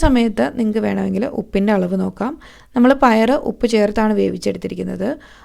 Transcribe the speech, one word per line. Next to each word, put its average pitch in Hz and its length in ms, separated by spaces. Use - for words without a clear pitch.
സമയത്ത് 233 420
നിങ്ങൾക്ക് 214 280
വേണമെങ്കിൽ 196 380
ഉപ്പിൻ്റെ 202 360
അളവ് 185 260
നോക്കാം. 196 300
നമ്മൾ 247 160
പയർ 226 280
ഉപ്പ് 220 240
ചേർത്താണ് 214 460
വേവിച്ചെടുത്തിരിക്കുന്നത്. 185 880